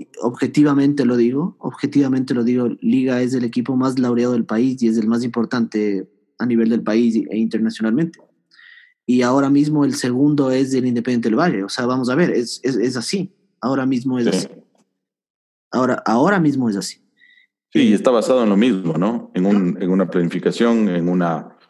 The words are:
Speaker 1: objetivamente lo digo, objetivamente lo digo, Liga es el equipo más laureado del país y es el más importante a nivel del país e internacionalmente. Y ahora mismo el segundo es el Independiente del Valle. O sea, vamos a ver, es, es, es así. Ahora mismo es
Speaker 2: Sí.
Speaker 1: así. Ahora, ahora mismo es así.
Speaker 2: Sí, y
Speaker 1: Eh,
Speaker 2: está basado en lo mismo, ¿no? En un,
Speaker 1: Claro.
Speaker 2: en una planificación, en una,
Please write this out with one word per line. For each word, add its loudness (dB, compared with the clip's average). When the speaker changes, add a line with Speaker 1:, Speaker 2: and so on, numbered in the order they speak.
Speaker 1:
objetivamente 2
lo 2
digo, 0
objetivamente -2
lo 0
digo, 0
Liga 0
es -2
el 0
equipo -2
más 0
laureado 0
del -2
país -2
y 2
es 2
el 0
más 0
importante -2
a -2
nivel 2
del 0
país 2
e -4
internacionalmente. -2
Y 2
ahora 2
mismo 2
el -2
segundo 0
es 0
el 0
Independiente -2
del 0
Valle. 0
O -10
sea, -6
vamos -2
a 0
ver, 2
es, -4
es, -2
es -2
así. -6
Ahora -2
mismo -2
es 0
Speaker 2:
Sí. 2
Speaker 1:
así. -4
Ahora, 0
ahora 2
mismo 0
es -2
así. -8
Speaker 2:
Sí, 2
y 6
Speaker 1:
Eh, 4
Speaker 2:
está 2
basado 2
en 2
lo 2
mismo, 0
¿no? -4
En 0
un, 2
Speaker 1:
Claro. -6
Speaker 2:
en 0
una 2
planificación, 0
en -2
una, -2